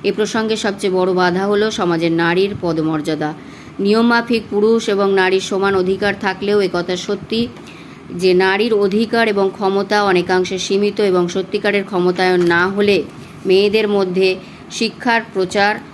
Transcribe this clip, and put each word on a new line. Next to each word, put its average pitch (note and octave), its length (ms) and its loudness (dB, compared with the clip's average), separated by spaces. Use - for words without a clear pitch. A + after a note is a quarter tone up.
এ G3+ 80 0
প্রসঙ্গে G#3+ 440 -2
সবচেয়ে G3+ 380 -4
বড় F#3 200 2
বাধা F3+ 320 2
হলো G#3 260 0
সমাজের E3+ 400 0
নারীর F3 500 0
পদমর্যাদা। D#3 720 -2
নিয়মমাফিক A#3 680 2
পুরুষ A3 400 2
এবং G3 240 2
নারীর F#3+ 260 4
সমান G3 360 0
অধিকার F#3+ 460 0
থাকলেও G3+ 400 0
একথা F3+ 360 -2
সত্যি G#3 500 -4
যে F3+ 240 2
নারীর G3 400 2
অধিকার G#3+ 540 2
এবং G3 260 2
ক্ষমতা G3 500 0
অনেকাংশে F#3 540 0
সীমিত G3+ 420 -2
এবং F#3 280 2
সত্যিকারের G3+ 560 -2
ক্ষমতায়ন F3+ 580 2
না F3 260 2
হলে G3 360 2
মেয়েদের G3+ 420 4
মধ্যে F#3+ 480 2
শিক্ষার A3+ 500 -2
প্রচার G3+ 420 0